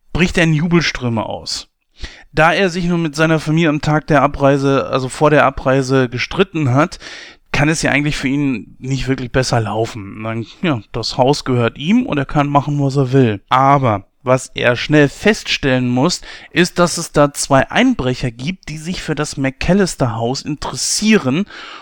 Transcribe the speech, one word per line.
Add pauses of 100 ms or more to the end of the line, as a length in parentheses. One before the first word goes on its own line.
(120)
bricht
er
in
Jubelströme
aus. (640)
Da
er
sich
nun
mit
seiner
Familie
am
Tag
der
Abreise,
also
vor
der
Abreise,
gestritten
hat, (500)
kann
es
ja
eigentlich
für
ihn
nicht
wirklich
besser
laufen.
Dann, (160)
ja, (120)
das
Haus
gehört
ihm
und
er
kann
machen,
was
er
will.
Aber (200)
was
er
schnell
feststellen
muss, (280)
ist,
dass
es
da
zwei
Einbrecher
gibt,
die
sich
für
das
McAllister-Haus
interessieren. (380)